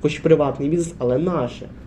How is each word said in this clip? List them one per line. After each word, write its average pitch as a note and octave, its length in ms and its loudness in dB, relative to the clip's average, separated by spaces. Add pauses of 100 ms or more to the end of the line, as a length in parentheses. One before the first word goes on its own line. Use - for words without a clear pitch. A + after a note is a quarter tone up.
Хоч D3+ 180 0
приватний C#3+ 500 2
бізнес, E3+ 280 0
але B2 200 2
наше. D#3 480 -2 (220)